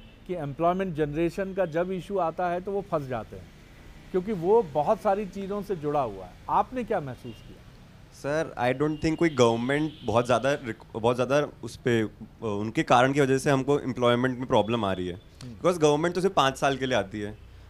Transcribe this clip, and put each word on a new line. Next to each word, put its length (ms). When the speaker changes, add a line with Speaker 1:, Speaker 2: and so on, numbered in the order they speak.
Speaker 1:
कि 80
एम्प्लॉयमेंट 600
जनरेशन 600
का 120
जब 240
इशू 280
आता 320
है 100
तो 120
वो 180
फंस 120
जाते 340
हैं, 100
क्योंकि 220
वो 300
बहुत 380
सारी 260
चीज़ों 360
से 140
जुड़ा 240
हुआ 240
है। 80
आपने 340
क्या 160
महसूस 340
किया? 280
Speaker 2:
सर, 480
I 180
don't 220
think 160
कोई 120
गवर्नमेंट 640
बहुत 220
ज़्यादा 260
रिक-, 440
बहुत 180
ज़्यादा 340
उस 140
पे, 260
अ, 60
उनके 400
कारण 300
की 80
वजह 180
से 120
हमको 300
एम्प्लॉयमेंट 580
में 80
प्रॉब्लम 380
आ 80
रही 160
है। 60
Speaker 1:
हम्म। 420
Speaker 2:
Because 220
गवर्नमेंट 360
तो 60
सिर्फ 140
पाँच 240
साल 180
के 100
लिए 120
आती 220
है, 180